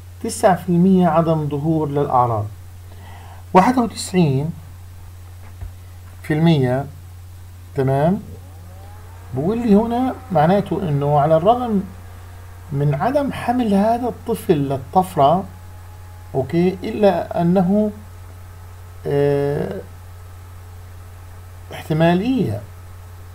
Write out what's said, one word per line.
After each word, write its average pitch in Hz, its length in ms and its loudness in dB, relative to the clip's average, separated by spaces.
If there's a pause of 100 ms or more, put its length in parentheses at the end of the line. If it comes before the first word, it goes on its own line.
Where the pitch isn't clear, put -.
(240)
تسعة 220 320 2
في - 140 -4
المية 180 380 6
عدم 160 420 2
ظهور 151 400 0
للأعراض. 123 560 2 (1080)
واحد 254 240 6
وتسعين 165 760 2 (1700)
في 156 100 -2
المية، 139 520 4 (880)
تمام؟ 139 460 2 (1120)
بقول 165 240 0
لي 233 180 6
هنا 233 400 2 (160)
معناته 175 580 2
إنه 143 300 2
على 160 180 6
الرغم 220 460 2 (880)
من 147 240 2
عدم 254 360 2
حمل 240 420 0
هذا 233 340 4
الطفل - 460 0
للطفرة، 147 920 2 (920)
أوكي، 175 480 2
إلا 196 580 0
أنه 196 500 4 (1160)
آه، 143 720 0 (1900)
احتمالية 170 880 2 (720)